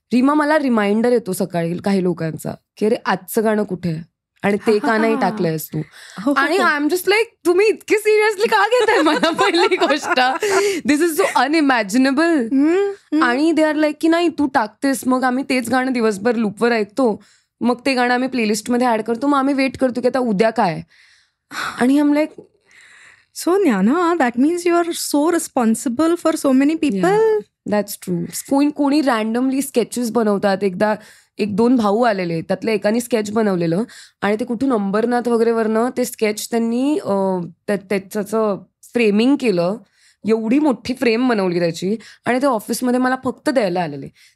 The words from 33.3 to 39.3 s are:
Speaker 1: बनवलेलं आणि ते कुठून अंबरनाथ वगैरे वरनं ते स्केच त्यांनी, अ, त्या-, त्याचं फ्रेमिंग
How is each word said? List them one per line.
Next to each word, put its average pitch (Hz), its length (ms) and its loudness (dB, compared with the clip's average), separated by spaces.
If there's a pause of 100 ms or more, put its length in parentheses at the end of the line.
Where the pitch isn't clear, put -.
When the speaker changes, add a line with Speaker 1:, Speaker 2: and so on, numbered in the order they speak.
Speaker 1:
बनवलेलं 190 520 0 (400)
आणि 202 180 0
ते 247 40 -2
कुठून 247 280 -2
अंबरनाथ 226 560 0
वगैरे 233 220 2
वरनं 226 460 0
ते 247 80 -2
स्केच 214 460 -4
त्यांनी, 233 480 0
अ, 190 400 -2 (280)
त्या-, 202 320 -4
त्याचं 208 600 -4 (240)
फ्रेमिंग 233 580 2